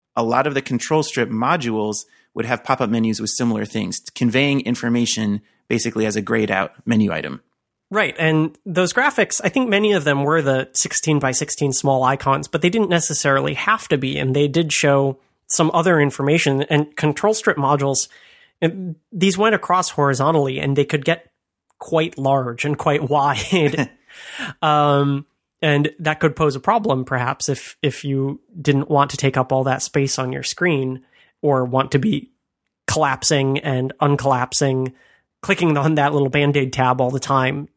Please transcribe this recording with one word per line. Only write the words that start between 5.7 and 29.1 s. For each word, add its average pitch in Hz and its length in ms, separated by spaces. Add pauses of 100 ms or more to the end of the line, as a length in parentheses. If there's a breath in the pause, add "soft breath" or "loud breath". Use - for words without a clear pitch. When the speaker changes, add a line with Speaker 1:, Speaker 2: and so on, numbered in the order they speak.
Speaker 1:
as 104 80
a 107 80
grayed 107 260
out 95 240 (140)
menu 110 240
item. 76 320 (480)
Speaker 2:
Right. 196 280
And 160 360 (120)
those 180 260
graphics, 254 500
I 202 60
think 254 180
many 208 260
of 170 100
them 139 200
were 156 200
the 135 300
sixteen-by-sixteen 139 1000
small 135 300
icons, 135 440
but 156 140
they 180 80
didn't 208 200
necessarily 147 640
have - 320
to 151 100
be. 131 220
And 135 160
they 143 120
did 156 240
show 139 460 (300 soft breath)
some 165 260
other 170 260
information, 143 720
and 151 260
control 151 380
strip 214 240
modules, 139 500 (540 soft breath)
and 175 340 (160)
these 190 280
went 214 160
across 180 340
horizontally, 139 720
and 139 160
they 143 100
could 147 180
get - 280 (480)
quite 160 360
large 135 480
and 147 140
quite 151 260
<laughs> 127 60
wide. 143 840
Speaker 1:
<laughs> - 40 (640 loud breath)
Speaker 2:
Um, 147 640 (360)
and 147 380
that 156 200
could 151 160
pose 147 200
a 135 40
problem, 190 460
perhaps, 127 440
if, - 320
if 139 220
you 135 380 (180)
didn't 143 300
want 143 220